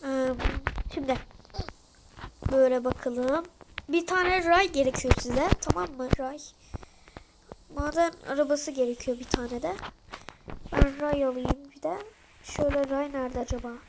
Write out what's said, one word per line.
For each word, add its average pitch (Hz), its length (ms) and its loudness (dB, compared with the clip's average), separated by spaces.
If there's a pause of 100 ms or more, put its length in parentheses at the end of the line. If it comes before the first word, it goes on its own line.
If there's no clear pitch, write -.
Ee, 269 220 0 (680)
şimdi 262 220 0 (1400)
böyle 254 320 6
bakalım. 254 600 -2 (440)
Bir 339 180 2
tane 370 380 2
ray 339 280 6
gerekiyor 262 480 4
size, 254 280 0 (120)
tamam - 360 0
mı? 254 120 -8 (100)
Ray. 262 200 -8 (1400)
Maden 302 380 0 (160)
arabası 285 420 0
gerekiyor 247 480 -2
bir 254 60 -12
tane 240 380 -4
de. 370 140 -4 (960)
Ben 277 280 4
ray 294 240 0
alayım 254 520 -4
bir 285 60 -20
de. 339 160 -4 (460)
Şöyle 285 460 0
ray 277 220 -4
nerede 254 260 -4
acaba? 240 300 -6 (200)